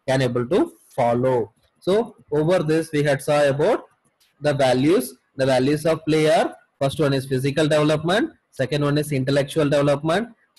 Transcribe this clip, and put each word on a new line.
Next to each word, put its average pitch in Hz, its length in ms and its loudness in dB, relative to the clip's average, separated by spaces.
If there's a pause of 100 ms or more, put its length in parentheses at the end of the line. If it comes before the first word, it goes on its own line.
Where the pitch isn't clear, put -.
can 131 140 0
able 120 260 -2
to 214 260 0 (220)
follow. 123 580 0 (260)
So 214 360 -2 (160)
over 156 280 0
this 160 320 -2
we 147 120 -2
had 139 180 0
saw 147 260 2
about 147 380 0 (560)
the 147 120 0
values. 139 640 2 (220)
The 135 80 0
values 135 400 0
of 160 200 0
play 156 240 2
are, 196 260 2 (240)
first 135 200 -2
one 139 140 2
is 135 120 -2
physical 139 420 -2
development, 156 640 0 (200)
second 143 320 -4
one 143 140 0
is 147 160 -4
intellectual 139 560 0
development, 147 600 0 (300)